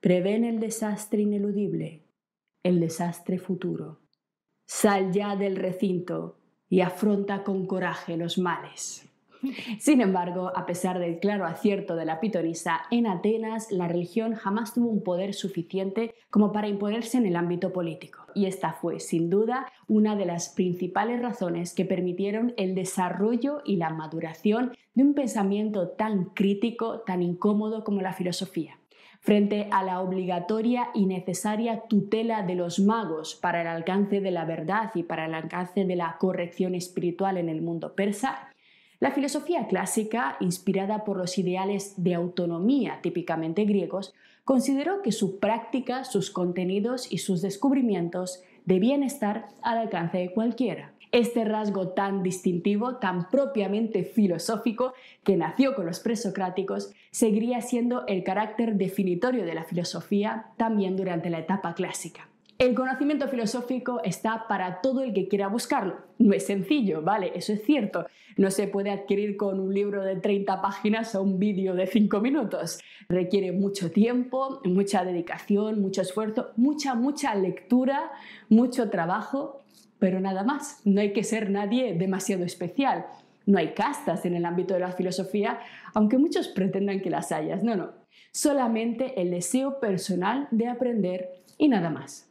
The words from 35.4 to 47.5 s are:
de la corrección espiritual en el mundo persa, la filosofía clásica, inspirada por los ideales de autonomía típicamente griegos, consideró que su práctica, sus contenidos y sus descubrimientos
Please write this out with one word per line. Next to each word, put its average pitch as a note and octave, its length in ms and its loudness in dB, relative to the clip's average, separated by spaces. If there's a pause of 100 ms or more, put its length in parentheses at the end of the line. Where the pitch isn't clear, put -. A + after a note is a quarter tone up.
de F3+ 120 0
la E3 220 -4
corrección F3+ 580 -2
espiritual F3 600 -2
en F3 120 -2
el D#3 120 -4
mundo E3 360 -6
persa, G3+ 520 -2 (520)
la C4+ 100 2
filosofía D4 560 -2
clásica, G#3+ 720 -2
inspirada G3 640 -2
por G3+ 120 -2
los F3+ 200 -4
ideales G3 600 -2
de F3 180 2
autonomía F3 880 0
típicamente E3 600 -2
griegos, G3 500 0 (300)
consideró C#4 580 2
que G#3+ 100 0
su F#3+ 280 0
práctica, A#3 640 -2
sus - 260 -2
contenidos F#3+ 840 -2
y F3+ 60 -2
sus F3 240 -2
descubrimientos F#3+ 1000 0 (240)